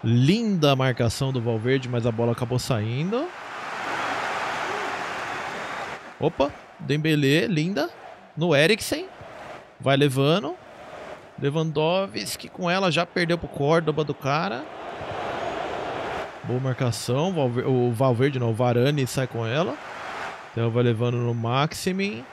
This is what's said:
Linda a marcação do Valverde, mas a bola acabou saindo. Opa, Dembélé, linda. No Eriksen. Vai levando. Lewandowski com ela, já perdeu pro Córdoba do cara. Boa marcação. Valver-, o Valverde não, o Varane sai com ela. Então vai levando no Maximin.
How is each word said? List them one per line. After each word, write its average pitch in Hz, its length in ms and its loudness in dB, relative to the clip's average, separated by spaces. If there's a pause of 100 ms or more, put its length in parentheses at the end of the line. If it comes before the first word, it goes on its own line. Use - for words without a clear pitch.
Linda 151 640 4
a 135 40 4
marcação 131 560 2
do 127 80 0
Valverde, 120 480 0
mas 120 160 0
a 120 80 2
bola 117 200 2
acabou 123 260 0
saindo. 143 680 -2 (3000)
Opa, - 320 0 (260)
Dembélé, 151 680 2
linda. 196 420 0 (480)
No 160 180 2
Eriksen. 220 520 2 (760)
Vai 139 160 4
levando. 143 580 4 (840)
Lewandowski 165 1080 -2
com 180 200 -2
ela, 185 220 2
já 170 140 2
perdeu 170 320 0
pro 143 100 -8
Córdoba 151 560 2
do 143 80 -4
cara. 175 500 -2 (1800)
Boa 123 180 -2
marcação. 131 720 0
Valver-, 123 340 0
o 123 240 4
Valverde 131 480 2
não, 120 120 0
o 110 40 0
Varane 123 520 4
sai 131 200 -2
com 117 200 -4
ela. 170 280 0 (800)
Então 113 180 2
vai 120 120 2
levando 120 340 2
no 120 160 0
Maximin. 170 880 0 (100)